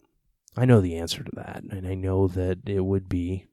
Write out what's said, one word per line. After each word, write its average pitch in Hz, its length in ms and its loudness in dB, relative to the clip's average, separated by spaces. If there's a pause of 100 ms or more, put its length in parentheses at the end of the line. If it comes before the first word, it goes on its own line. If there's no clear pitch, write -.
(540)
I 123 120 2
know 120 160 8
the 87 160 0
answer 85 260 -6
to - 120 -10
that, - 340 -12
and 92 180 -8
I 95 60 -4
know 95 340 2
that 90 380 -2
it 101 180 -2
would 95 240 0
be 92 440 -2